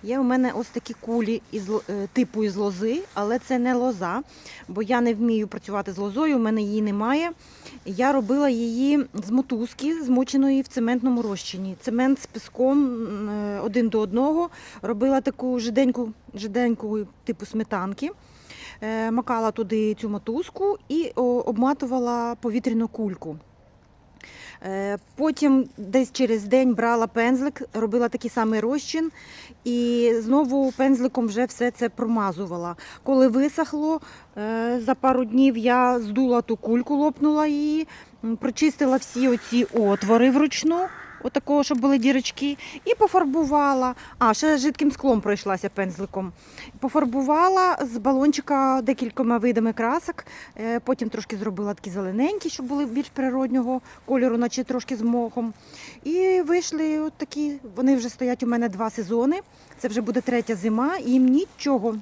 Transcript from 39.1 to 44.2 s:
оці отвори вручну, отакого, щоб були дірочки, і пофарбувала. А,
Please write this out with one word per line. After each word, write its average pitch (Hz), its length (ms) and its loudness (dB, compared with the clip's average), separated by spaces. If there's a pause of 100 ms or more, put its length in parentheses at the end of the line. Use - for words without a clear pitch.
оці 240 360 2
отвори 220 640 4
вручну, 302 480 2 (440)
отакого, 285 420 0
щоб 294 140 0
були 277 200 4
дірочки, 269 580 0 (280)
і 466 100 2
пофарбувала. 285 1000 2 (240)
А, 220 160 6